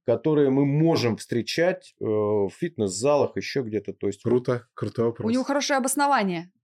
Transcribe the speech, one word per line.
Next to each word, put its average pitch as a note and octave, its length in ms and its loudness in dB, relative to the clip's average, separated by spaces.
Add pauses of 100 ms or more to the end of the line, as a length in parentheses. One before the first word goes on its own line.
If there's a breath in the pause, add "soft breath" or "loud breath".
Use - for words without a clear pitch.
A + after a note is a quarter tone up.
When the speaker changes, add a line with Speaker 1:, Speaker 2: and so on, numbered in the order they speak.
Speaker 1:
которые C#3+ 440 4
мы C3+ 160 4
можем C#3 520 2
встречать, E3 840 -2
э, - 60 -6
в G#2+ 460 0
фитнес-залах, A#2 840 0
еще - 260 -4
где-то. G#2 300 -6
То - 140 -8
есть - 180 -8
вот A#2 60 0
Speaker 2:
Круто, B2 420 0
крутой A2+ 320 -4
вопрос. A#2 220 -4
Speaker 3:
У A3+ 40 0
него B3+ 120 0
хорошее C#4 340 -2
обоснование. A#3+ 760 0 (120)